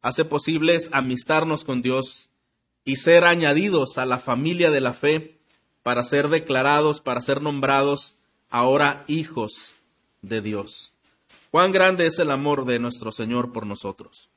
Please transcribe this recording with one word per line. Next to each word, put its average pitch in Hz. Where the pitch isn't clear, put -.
Hace 123
posible 160
amistarnos 147
con 127
Dios 127
y 135
ser 170
añadidos 170
a 127
la 127
familia 160
de 143
la 127
fe 156
para 120
ser 143
declarados, 147
para 123
ser 139
nombrados 139
ahora 135
hijos 151
de 107
Dios. 104
Cuán 185
grande 185
es 160
el 156
amor 139
de 123
nuestro 120
Señor 120
por 107
nosotros. -